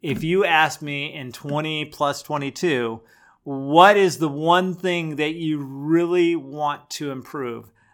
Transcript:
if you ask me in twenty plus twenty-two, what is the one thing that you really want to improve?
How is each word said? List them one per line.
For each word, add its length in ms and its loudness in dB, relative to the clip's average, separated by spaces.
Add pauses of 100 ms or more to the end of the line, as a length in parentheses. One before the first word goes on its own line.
if 200 -4
you 200 2
ask 380 2
me 320 -8
in 180 -12
twenty 540 -6
plus 380 -4
twenty-two, 800 -2 (420)
what 540 6
is 200 4
the 100 0
one 460 0
thing 440 -4
that 180 -2
you 240 -4
really 760 0
want 540 -6
to 220 -8
improve? 600 -10 (220)